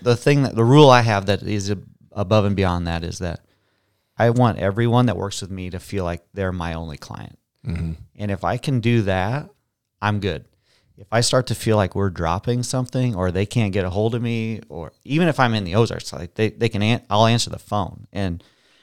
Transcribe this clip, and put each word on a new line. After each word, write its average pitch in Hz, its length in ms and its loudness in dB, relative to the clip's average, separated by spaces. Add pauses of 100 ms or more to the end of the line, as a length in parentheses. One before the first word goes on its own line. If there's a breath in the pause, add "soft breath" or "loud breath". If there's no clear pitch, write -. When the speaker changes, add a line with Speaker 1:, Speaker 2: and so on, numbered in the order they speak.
Speaker 1:
the 120 140 2
thing 143 280 2
that, 120 100 -4
the 113 100 2
rule 139 240 8
I 123 140 8
have 101 240 0
that 98 160 0
is 101 280 -4
ab-, 98 160 -6 (260)
above 101 320 2
and 101 120 0
beyond 87 300 0
that 82 180 -4
is 87 140 -8
that 85 220 -6 (760)
I 117 140 4
want 117 280 2
everyone 117 480 2
that 101 100 -2
works 95 260 -6
with 90 80 -12
me 92 200 -10
to 90 100 -8
feel 98 240 -6
like 87 180 -4 (100)
they're 95 200 -4
my 85 220 -6
only 82 220 -8
client. - 420 -16 (280)
Speaker 2:
Mm-hmm. 82 260 -4 (220)
Speaker 1:
And 101 160 -6
if 95 140 -4
I 90 120 -2
can 127 240 -2
do 117 220 2
that, 101 480 -2 (500)
I'm 104 200 0
good. 92 240 -4 (520)
If - 160 -20
I 113 80 2
start 127 280 2
to 113 60 -4
feel 110 220 0
like 98 180 0
we're 98 160 0
dropping 87 520 -2
something 127 520 -4
or 92 160 -2
they 92 140 -2
can't 104 280 -2
get 95 120 -2
a 90 60 -4
hold 104 240 -2
of 120 80 -4
me, 113 380 -4 (100)
or 80 220 -14 (120)
even 165 240 0
if 143 100 0
I'm 123 140 4
in 107 120 -2
the 85 100 -4
Ozarks, 107 380 0
like, 78 240 -12
they, 110 140 2
they 113 200 -2
can 98 120 -4
an-, 113 280 0
I'll 107 160 8
answer 117 240 2
the - 80 -8
phone. 87 540 -6
And 90 300 -4 (400 soft breath)